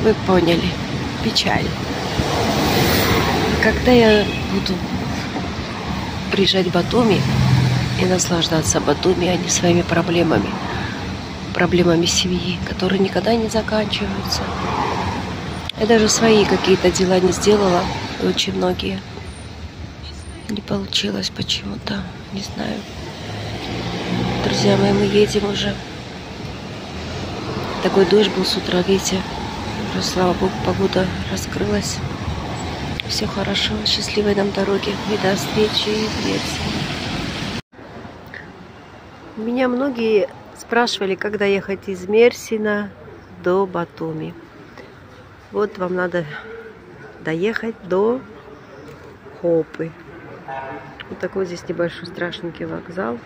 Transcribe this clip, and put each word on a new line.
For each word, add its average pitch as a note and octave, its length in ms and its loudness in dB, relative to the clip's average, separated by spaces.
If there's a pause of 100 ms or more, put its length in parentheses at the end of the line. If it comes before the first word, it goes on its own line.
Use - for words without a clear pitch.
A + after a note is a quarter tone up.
вы G#3+ 100 6 (120)
поняли. E3+ 440 4 (540)
Печаль. - 440 0 (2000)
Когда A3 280 4
я A3 340 8 (280)
буду G3 200 0 (1600)
приезжать F#3+ 360 4
в F3 40 0
Батуми G3 480 4 (840)
и F#3+ 40 4
наслаждаться E3+ 760 2
Батуми, F3 480 2
а F3+ 80 2
не E3+ 140 -2
своими F3 320 4
проблемами, E3 680 2 (1040)
проблемами E3+ 520 4
семьи, F3+ 520 0 (100)
которые F#3 320 0
никогда F#3+ 360 2
не A3+ 140 0
заканчиваются. G#3+ 920 -2 (1400)
Я A3 80 2
даже A3 200 6
свои G#3+ 380 6
какие-то F#3 460 4
дела F#3 280 4
не F3+ 120 4
сделала, G3 500 4 (400)
и F#3+ 60 2
очень F#3 260 0
многие. F#3 460 -2 (1500)
Не G#3 120 -4
получилось G3 680 -2
почему-то, - 720 -4 (300)
не G3 100 -6
знаю. - 380 -6 (1700)
Друзья G3+ 320 4
мои, G3 160 4
мы G3+ 100 4
едем G3+ 460 4
уже. G3+ 260 -2 (2000)
Такой F#3 220 6
дождь G3 260 6
был F#3 140 0
с - 100 0
утра, F3+ 320 0
видите. F#3+ 340 2 (680)
Уже, - 120 -2
слава F3+ 300 2
богу, F#3+ 200 0 (120)
погода F#3 400 2 (260)
раскрылась. G3+ 680 -2 (1120)
Всё - 180 -2
хорошо, G3+ 480 -2 (120)
счастливой G#3 500 0
нам G3+ 160 2
дороги G3 380 0
и G3+ 340 -2
до F#3+ 120 4
встречи G#3+ 540 0
в G#3+ 380 -2
Мерсине. - 600 -2 (2500)
Меня B3 320 0
многие A#3 580 2 (300)
спрашивали, A3+ 580 0
когда G#3 300 -2
ехать G3 420 0
из F#3 200 -6
Мерсина G#3+ 840 4 (540)
до F#3 220 4
Батуми. E3 680 -6 (1200)
Вот G3+ 240 -2
вам F#3 180 -2
надо F3 300 0 (960)
доехать G#3+ 520 -2 (120)
до G#3 320 2 (1200)
Хопы. E3 500 0 (1160)
Вот F#3+ 100 -12
такой F#3+ 260 -4
здесь F3 240 -10
небольшой E3+ 380 -4
страшненький E3+ 580 -8
вокзал. F3 600 -8